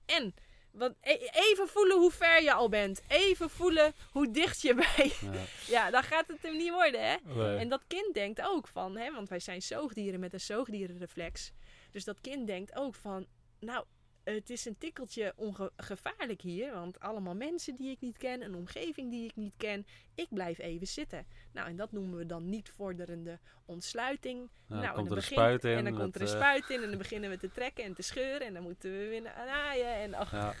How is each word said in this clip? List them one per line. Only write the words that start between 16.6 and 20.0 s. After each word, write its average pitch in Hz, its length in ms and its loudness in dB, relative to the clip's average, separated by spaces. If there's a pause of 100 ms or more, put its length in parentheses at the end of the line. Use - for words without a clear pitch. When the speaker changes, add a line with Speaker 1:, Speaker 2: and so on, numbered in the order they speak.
Speaker 1:
want 180 280 -10
allemaal 190 340 -6
mensen 285 420 -6
die 262 140 -8
ik 262 100 -10
niet 240 160 -8
ken, 254 260 -6
een 202 120 -10
omgeving 254 560 -8
die 233 140 -6
ik 220 120 -12
niet 214 200 -8
ken. 202 300 -6 (280)